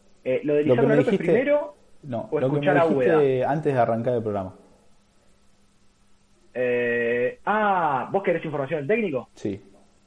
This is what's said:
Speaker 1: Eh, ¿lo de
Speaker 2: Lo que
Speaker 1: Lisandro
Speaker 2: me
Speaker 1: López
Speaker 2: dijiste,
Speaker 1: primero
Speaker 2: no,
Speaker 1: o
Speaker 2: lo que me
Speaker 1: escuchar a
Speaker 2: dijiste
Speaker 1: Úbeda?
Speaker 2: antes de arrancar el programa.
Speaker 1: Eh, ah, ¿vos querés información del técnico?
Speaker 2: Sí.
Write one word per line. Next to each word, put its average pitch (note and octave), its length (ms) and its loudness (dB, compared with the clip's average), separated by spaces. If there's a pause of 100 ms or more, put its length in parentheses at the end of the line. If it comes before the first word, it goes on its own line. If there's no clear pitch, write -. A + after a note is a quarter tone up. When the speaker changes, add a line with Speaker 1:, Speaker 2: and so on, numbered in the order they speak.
(260)
Speaker 1:
Eh, B2+ 180 0
¿lo D3 120 0
de D3 80 2
Speaker 2:
Lo C3 120 4
que B2 60 2
Speaker 1:
Lisandro C#3 80 4
Speaker 2:
me - 80 4
Speaker 1:
López D3+ 140 4
Speaker 2:
dijiste, E3+ 200 0
Speaker 1:
primero C#4+ 440 0 (280)
Speaker 2:
no, A#2+ 280 -8
Speaker 1:
o D3+ 100 0
Speaker 2:
lo C3 60 0
que C#3+ 120 -2
me - 0 -
Speaker 1:
escuchar C#3+ 180 2
a E3+ 80 4
Speaker 2:
dijiste C#3+ 300 2
Speaker 1:
Úbeda? C3 360 2
Speaker 2:
antes D3+ 220 -2
de B2+ 60 2
arrancar A#2 360 0
el A2+ 80 -2
programa. G2 300 -6 (2000)
Speaker 1:
Eh, A#2+ 920 -2
ah, F3+ 680 0
¿vos F#3+ 120 -2
querés E3 200 -2
información D3 380 -4
del C#3 60 -8 (100)
técnico? D3 380 -4
Speaker 2:
Sí. G2 260 -8 (460)